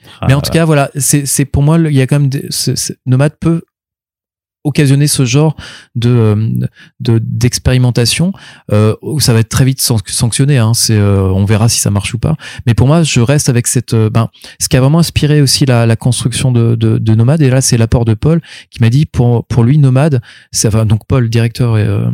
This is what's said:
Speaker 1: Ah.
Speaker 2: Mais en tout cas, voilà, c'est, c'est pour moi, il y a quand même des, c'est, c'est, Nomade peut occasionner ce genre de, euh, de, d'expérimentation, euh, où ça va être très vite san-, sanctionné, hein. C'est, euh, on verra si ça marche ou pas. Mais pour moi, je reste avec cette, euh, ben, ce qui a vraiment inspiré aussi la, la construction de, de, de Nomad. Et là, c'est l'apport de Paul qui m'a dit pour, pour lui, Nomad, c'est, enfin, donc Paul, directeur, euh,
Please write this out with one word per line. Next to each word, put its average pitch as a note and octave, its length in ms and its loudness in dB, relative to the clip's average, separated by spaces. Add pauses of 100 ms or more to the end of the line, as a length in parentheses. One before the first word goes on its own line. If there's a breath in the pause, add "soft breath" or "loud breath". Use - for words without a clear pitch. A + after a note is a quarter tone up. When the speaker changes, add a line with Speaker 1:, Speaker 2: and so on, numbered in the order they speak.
(220 loud breath)
Speaker 1:
Ah. - 40 -4
Speaker 2:
Mais B2 60 2
en C#3+ 80 0
tout - 100 -6
cas, E3 140 0
voilà, D3 320 0
c'est, C#3 300 -2
c'est C#3 180 -2
pour C#3+ 180 -2
moi, D#3 160 2
il D#3+ 160 0
y C3 60 2
a B2+ 60 2
quand C#3+ 120 0
même C#3 120 0
des, C#3 180 -6
c'est, - 300 -4
c'est, - 260 -8
Nomade C3 340 0
peut E3 220 -2 (1040)
occasionner C#3+ 420 2
ce C#3+ 180 -2
genre D3 320 0 (380 loud breath)
de, A#2+ 160 0
euh, A#2 560 0 (340 loud breath)
de, A#2 220 0
d'expérimentation, B2 1120 0 (400 loud breath)
euh, G#2+ 300 2
où C#3 180 -6
ça A#2+ 120 2
va A2+ 80 4
être A2 80 -2
très C3 160 0
vite C3 160 -2
san-, A#2 260 0
sanctionné, C3+ 520 0
hein. A2+ 160 2
C'est, A2+ 240 0
euh, G2 340 2
on G2 120 0
verra G#2+ 240 2
si - 120 -4
ça G#2+ 100 -2
marche G2+ 240 -4
ou A2+ 40 -4
pas. D#3 180 -2 (300 loud breath)
Mais A#2 80 2
pour B2 120 0
moi, E3 160 2
je C3+ 180 0
reste C#3 280 0
avec A#2+ 180 0
cette, - 280 -4
euh, A2 160 2
ben, A2+ 180 0 (320 loud breath)
ce - 80 -6
qui - 80 0
a B2+ 40 2
vraiment C#3+ 180 2
inspiré D3+ 420 0
aussi C#3 260 0
la, A#2 200 2
la A2+ 100 2
construction B2 560 -2
de, A#2 220 2
de, A2+ 240 0
de A2 160 0
Nomad. B2 280 2
Et C3 80 2
là, C3 100 2
c'est B2 180 0
l'apport A#2 260 0
de A2 100 2
Paul D#3 260 0 (300 loud breath)
qui - 120 -8
m'a A2+ 80 4
dit C#3+ 160 2
pour, A#2+ 400 0
pour - 180 0
lui, C#3 140 2
Nomad, C3+ 420 2 (320 loud breath)
c'est, - 160 -2
enfin, A2 160 0
donc G#2+ 220 -2
Paul, B2 240 0
directeur, A#2 440 -2
euh, G#2+ 400 -2